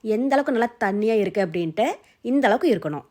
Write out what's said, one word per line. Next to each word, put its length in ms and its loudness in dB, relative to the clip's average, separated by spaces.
எந்த 200 0
அளவுக்கு 220 0
நல்லா 120 2
தண்ணியா 380 0
இருக்கு 240 -2
அப்படின்ட்டு. 420 -2
இந்த 180 2
அளவுக்கு 240 2
இருக்கணும். 380 -4